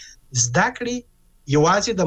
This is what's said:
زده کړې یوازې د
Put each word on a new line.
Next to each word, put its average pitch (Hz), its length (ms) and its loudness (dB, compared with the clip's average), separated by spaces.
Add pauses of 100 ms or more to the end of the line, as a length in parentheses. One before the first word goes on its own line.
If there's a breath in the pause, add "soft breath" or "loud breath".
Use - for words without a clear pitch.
(440 loud breath)
زده 165 220 0 (100)
کړې 247 200 -6 (520)
یوازې 170 520 2
د - 60 2